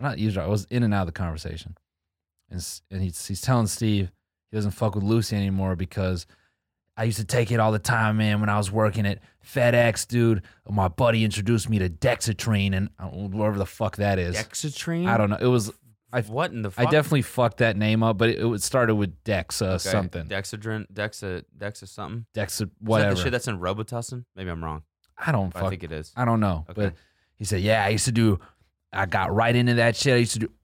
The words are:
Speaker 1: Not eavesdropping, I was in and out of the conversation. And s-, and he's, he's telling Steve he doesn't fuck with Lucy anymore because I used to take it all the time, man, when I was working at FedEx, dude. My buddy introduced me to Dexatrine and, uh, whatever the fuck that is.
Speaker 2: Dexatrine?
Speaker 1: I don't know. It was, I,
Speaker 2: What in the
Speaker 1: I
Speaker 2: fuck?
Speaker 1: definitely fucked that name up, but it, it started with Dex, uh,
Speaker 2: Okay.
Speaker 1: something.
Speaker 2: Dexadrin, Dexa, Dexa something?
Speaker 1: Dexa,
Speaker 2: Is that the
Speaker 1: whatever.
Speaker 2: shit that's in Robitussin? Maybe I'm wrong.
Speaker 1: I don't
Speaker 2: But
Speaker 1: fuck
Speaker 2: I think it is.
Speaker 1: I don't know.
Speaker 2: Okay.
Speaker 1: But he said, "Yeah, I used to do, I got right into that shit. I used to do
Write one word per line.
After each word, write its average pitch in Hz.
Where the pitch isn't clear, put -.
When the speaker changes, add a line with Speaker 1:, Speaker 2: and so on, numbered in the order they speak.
Speaker 1:
Not 131
eavesdropping, 95
I -
was 101
in 120
and 107
out 101
of 90
the 82
conversation. 82
And 87
s-, -
and 95
he's, 90
he's 98
telling 120
Steve 101
he 107
doesn't 104
fuck 107
with 104
Lucy 110
anymore 95
because 92
I 113
used 110
to 113
take 117
it 120
all 110
the 107
time, 110
man, 104
when 104
I 104
was 101
working 107
at 101
FedEx, 120
dude. 113
My 98
buddy 113
introduced 107
me 107
to 92
Dexatrine 101
and, 98
uh, 95
whatever 101
the 98
fuck 95
that 101
is. 90
Speaker 2:
Dexatrine? 170
Speaker 1:
I 117
don't 107
know. 104
It -
was, 120
I, 123
Speaker 2:
What 117
in 117
the 107
Speaker 1:
I 120
Speaker 2:
fuck? 123
Speaker 1:
definitely 147
fucked 117
that 113
name 107
up, 113
but 113
it, -
it 110
started 113
with 101
Dex, 98
uh, 98
Speaker 2:
Okay. 92
Speaker 1:
something. 92
Speaker 2:
Dexadrin, 104
Dexa, 101
Dexa 101
something? 107
Speaker 1:
Dexa, 104
Speaker 2:
Is -
that 107
the 90
Speaker 1:
whatever. 107
Speaker 2:
shit 90
that's 123
in 104
Robitussin? 110
Maybe 92
I'm 82
wrong. 78
Speaker 1:
I -
don't 98
Speaker 2:
But 90
Speaker 1:
fuck 98
Speaker 2:
I -
think 90
it 80
is. 78
Speaker 1:
I 123
don't 113
know. 87
Speaker 2:
Okay. 98
Speaker 1:
But 90
he 107
said, 92
"Yeah, 107
I 98
used 107
to 127
do, 110
I 98
got 92
right 117
into 123
that 117
shit. 139
I 123
used 113
to 117
do 107